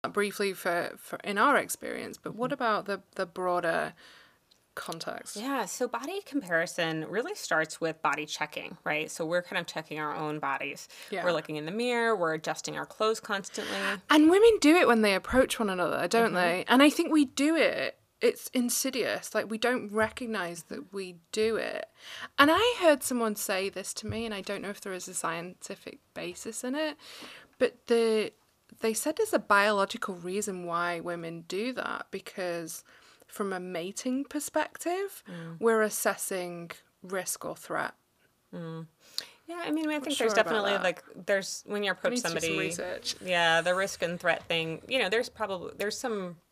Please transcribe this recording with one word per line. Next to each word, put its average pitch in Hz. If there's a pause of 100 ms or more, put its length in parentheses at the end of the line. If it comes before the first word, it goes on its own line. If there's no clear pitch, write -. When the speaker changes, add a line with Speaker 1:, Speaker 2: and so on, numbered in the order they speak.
Speaker 1:
Briefly 202
for, 170
for -
in 196
our 247
experience, -
but -
what 240
Speaker 2:
Mm-hmm. -
Speaker 1:
about 220
the, 196 (140)
the 190
broader 170 (800)
context? -
Speaker 2:
Yeah, 240
so 247
body 285
comparison 170
really 285
starts 160
with 160
body 151
checking, -
right? 156
So 165
we're 175
kind 185
of 170
checking 156
our 151
own 151
bodies. 139 (220)
Speaker 1:
Yeah. 185
Speaker 2:
We're 175
looking 156
in 151
the 165
mirror, 233
we're 165
adjusting 156
our 151
clothes 220
constantly. 202 (340)
Speaker 1:
And 311
women 415
do 302
it 359
when 226
they 202
approach 247
one 214
another, 180
don't 226
Speaker 2:
Mm-hmm. -
Speaker 1:
they? 180
And 254
I 294
think 320
we 302
do 294
it, - (240)
it's -
insidious. 240
Like, 202
we 220
don't 226
recognize 214
that 165
we 185 (160)
do 220
it. - (540)
And 285
I 466
heard 311
someone 226
say 196
this 185
to 214
me, 220
and 214
I 196
don't 196
know 190
if 202
there 196
is 180
a 185
scientific 170 (140)
basis 175
in 254
it, 302 (600)
but -
the, 226 (480)
they 226
said 302
there's 440
a 269
biological 202
reason 180
why 175
women 170
do 226
that, -
because 170 (420)
from 196
a 180
mating 185
perspective, 339
Speaker 2:
Mm. 165
Speaker 1:
we're 226
assessing 180 (320)
risk 180
or -
threat. - (580)
Speaker 2:
Mm. 165 (640)
Yeah, 339
I 302
mean, 311
I 302
Speaker 1:
Not 285
Speaker 2:
think 277
Speaker 1:
sure 233
Speaker 2:
there's 214
Speaker 1:
about 214
Speaker 2:
definitely, 214
Speaker 1:
that. 190
Speaker 2:
like, 180 (220)
there's, 196
when 208
you 196
Speaker 1:
I 185
Speaker 2:
approach 185
Speaker 1:
need 247
to 226
do -
some 160
Speaker 2:
somebody, 160
Speaker 1:
research. 170 (100)
Speaker 2:
yeah, 170
the 180
risk 190
and 170
threat 165
thing, 160
you 254
know, 190
there's 233
probably, 196
there's 208
some 196 (160)